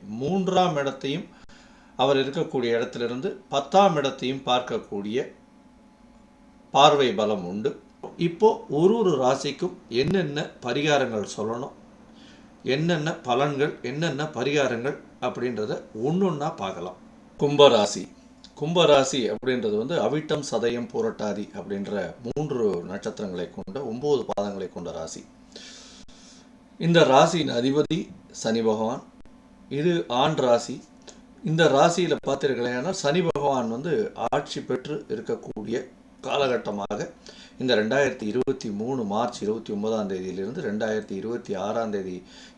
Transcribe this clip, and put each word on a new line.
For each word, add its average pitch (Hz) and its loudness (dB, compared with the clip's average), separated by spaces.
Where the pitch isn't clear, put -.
மூன்றாம் 175 0
இடத்தையும் 139 -4
அவர் 135 2
இருக்கக்கூடிய 135 -2
இடத்திலிருந்து 120 -2
பத்தாம் 175 4
இடத்தையும் 135 -2
பார்க்கக்கூடிய 113 -2
பார்வை 139 6
பலம் 104 0
உண்டு. 107 -4
இப்போ 175 2
ஒரு 180 4
ஒரு 208 2
ராசிக்கும் 139 0
என்னென்ன 151 0
பரிகாரங்கள் 127 0
சொல்லணும், 117 -6
என்னென்ன 156 0
பலன்கள், 139 0
என்னென்ன 143 -4
பரிகாரங்கள் 135 -2
அப்படின்றத 117 -4
ஒண்ணொண்ணா 160 0
பார்க்கலாம். 92 -8
கும்பராசி. 139 8
கும்பராசி 143 4
அப்படின்றது 113 0
வந்து 127 -2
அவிட்டம், 147 -2
சதயம், 120 -2
பூரட்டாதி 107 -4
அப்படின்ற 98 -6
மூன்று 117 -2
நட்சத்திரங்களை 92 -8
கொண்ட 98 -10
ஒன்பது 127 -2
பாதங்களை 98 -6
கொண்ட 85 -10
ராசி. 80 -10
இந்த 170 6
ராசியின் 147 6
அதிபதி 139 0
சனி 113 -2
பகவான். 110 0
இது 165 0
ஆண் 139 0
ராசி. 123 0
இந்த 160 4
ராசியில 151 4
பார்த்தீர்களேயானால் 131 -2
சனி 170 0
பகவான் 139 0
வந்து 120 -2
ஆட்சி 139 -4
பெற்று 135 -6
இருக்கக்கூடிய 110 -6
காலகட்டமாக 120 -2
இந்த 127 0
ரெண்டாயிரத்தி 117 2
இருபத்தி 120 -2
மூணு 113 -4
மார்ச் 107 -2
இருபத்தி 110 -4
ஒன்பதாம் 107 -2
தேதியிலிருந்து 95 -6
ரெண்டாயிரத்தி 107 -4
இருபத்தி 104 -6
ஆறாம் 107 -4
தேதி, 92 -6